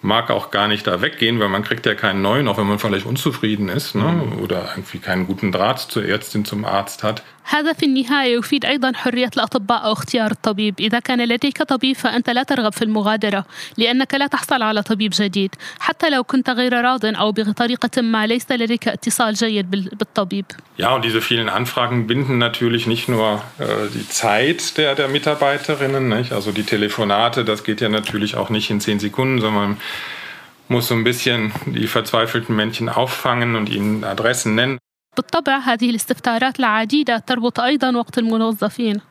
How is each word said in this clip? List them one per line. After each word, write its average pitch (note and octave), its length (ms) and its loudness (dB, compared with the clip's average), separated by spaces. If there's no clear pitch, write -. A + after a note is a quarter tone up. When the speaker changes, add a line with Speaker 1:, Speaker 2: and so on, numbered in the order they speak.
Speaker 1:
mag A2 280 2
auch G#2 200 0
gar G2+ 180 2
nicht G#2 180 0
da F2+ 160 0
weggehen, A#2 360 0
weil G#2 120 2
man G2 120 0
kriegt A2+ 220 -4
ja A2 100 4
keinen G2 280 0
neuen, A#2+ 260 2
auch G2 80 0
wenn G#2 100 2
man G#2 120 2
vielleicht G2+ 260 0
unzufrieden A2 640 -2
ist, A#2 260 -4
ne? G#2 100 2
Speaker 2:
Mhm. D#3+ 360 0
Speaker 1:
Oder G2 300 -4
irgendwie - 280 -10
keinen F#2 280 -2
guten F#2+ 260 -2
Draht G#2 280 0
zur - 240 -4
Ärztin, G#2 420 -2
zum G#2 180 -6
Arzt G2 380 -4
hat. A2 200 -4
Speaker 3:
هذا D4+ 280 0
في D#4+ 140 0
النهاية C4 520 2
يفيد C4 260 -2
أيضًا C4 300 0
حرية B3 420 0
الأطباء A3+ 480 0
أو G#3+ 80 2
اختيار A3 380 -2
الطبيب. G#3+ 500 0
إذا A3 180 0
كان A#3+ 300 0
لديك B3 340 0
طبيب C4 340 0
فأنت A#3+ 340 0
لا A#3+ 120 2
ترغب B3 300 0
في - 100 -2
المغادرة، G#3+ 640 0
لأنك B3 380 2
لا C#4 120 2
تحصل C#4 360 0
على G#3+ 200 2
طبيب G#3 320 0
جديد. G3 400 0
حتى E4 300 0
لو B3+ 140 2
كنت C4 260 2
غير B3 300 2
راض B3 240 2
أو G#3+ 280 2
بطريقة A#3 680 0
ما A3+ 240 2
ليس A#3 240 0
لديك A#3 380 0
اتصال A3 460 0
جيد G#3 360 0
بال-، G3 260 -2
بالطبيب. G3 480 -2
Speaker 1:
Ja, A#2 160 4
und A#2+ 100 0
diese A2+ 160 2
vielen A2+ 280 2
Anfragen A#2+ 580 0
binden B2+ 320 2
natürlich A#2 480 2
nicht A2+ 220 0
nur, A2 340 2
äh, C#3+ 60 -4
die G#2 140 -6
Zeit A#2 680 0
der, C#3+ 160 2
der C#3 140 0
Mitarbeiterinnen, C#3 1000 0
nicht? A#2+ 240 0
Also G#2 200 -2
die G#2 120 -2
Telefonate, G#2+ 800 0
das G#2+ 200 -2
geht G#2+ 160 -2
ja A2+ 80 0
natürlich G#2+ 480 -2
auch G2+ 140 -2
nicht A2 200 -2
in G2+ 100 0
zehn G#2 200 0
Sekunden, C3 400 0
sondern G#2 300 0
man G#2 60 -2
muss A#2+ 200 0
so B2 60 0
ein A2+ 100 0
bisschen A#2+ 480 0
die A#2+ 220 -2
verzweifelten A2+ 640 0
Männchen A2+ 340 0
auffangen A#2+ 680 0
und G#2 120 -2
ihnen G#2+ 360 -2
Adressen A2 500 0
nennen. B2+ 240 0
Speaker 3:
بالطبع C#4 420 0
هذه B3 320 0
الاستفسارات A#3+ 680 0
العديدة A3+ 600 2
تربط A#3+ 420 -2
أيضًا B3+ 360 2
وقت A#3 220 -2
الموظفين A3+ 840 0